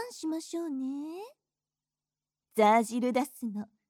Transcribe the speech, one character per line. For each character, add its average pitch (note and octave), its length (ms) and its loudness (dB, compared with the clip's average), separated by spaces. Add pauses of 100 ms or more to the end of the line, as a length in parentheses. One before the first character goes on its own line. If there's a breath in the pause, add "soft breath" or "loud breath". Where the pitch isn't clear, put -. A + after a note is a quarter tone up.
(120)
し - 140 -10
ま D#4+ 140 -2
し - 180 -8
ょ E4+ 60 -4
う E4 60 -6
ね。 C4 160 -4 (1700)
ザ G#3+ 200 8
ー A#3 100 6
汁 A#3+ 280 0
出 B3+ 120 2
す - 220 -8
の、 G#3 200 -6 (240)